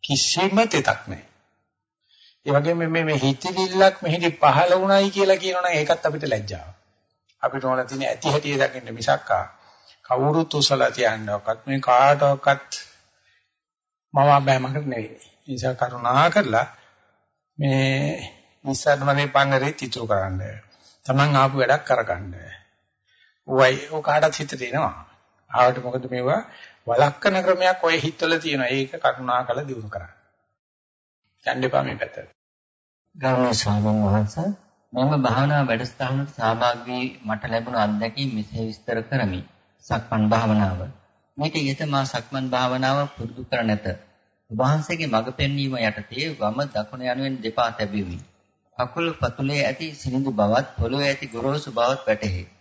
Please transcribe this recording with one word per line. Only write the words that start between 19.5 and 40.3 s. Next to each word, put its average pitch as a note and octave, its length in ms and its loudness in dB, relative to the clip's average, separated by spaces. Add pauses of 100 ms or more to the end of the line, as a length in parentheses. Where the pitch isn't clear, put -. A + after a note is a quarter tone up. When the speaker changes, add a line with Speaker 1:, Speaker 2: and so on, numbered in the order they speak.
Speaker 1:
ඉතුරු A#2+ 300 -8
කරන්න. F#2+ 340 -2 (640)
Taman C#3+ 300 2
ආපු C3+ 220 4
වැඩක් C3 280 2
කරගන්න. G2 480 -2 (1120)
ඔයයි C3 400 4
ඔය D#3 140 -6
කාටත් D3+ 340 2
හිතට D3+ 240 -8
එනවා. B2+ 360 -4 (560)
ආවට B2+ 280 4
මොකද B2+ 280 -6
මේවා B2+ 340 -2 (420)
වළක්කන C#3+ 560 2
ක්‍රමයක් F#3 420 2
ඔය E3 160 2
හිතවල D#3+ 380 -2
තියෙනවා. C#3+ 340 -2
ඒක C3+ 300 -2
කරුණා B2+ 440 0
කරලා B2+ 220 -4
දිනු A#2 240 -10
කරන්න. F#2+ 240 -12 (1300)
යන්න B2+ 180 -2
එපා C3 180 2
මේ C3 160 -6
පැත්තට. - 320 -10 (840)
Speaker 2:
ගෞරවනීය B2+ 400 2
ස්වාමීන් G#2+ 440 0
වහන්සේ, G#2 500 0 (440)
මම C3 260 2
භාවනා C3+ 440 2
වැඩසටහනට B2+ 680 -4
සහභාගී A#2 520 0
වී B2+ 240 -6 (160)
මට G#2+ 240 -6
ලැබුණු A#2 320 -2
අත්දැකීම් A2 520 -2
මෙසේ A2 320 -6
විස්තර A2+ 400 -6
කරමි. G#2+ 360 -2 (460)
සක්මන් A2+ 420 -2
භාවනාව. G#2+ 520 2 (580)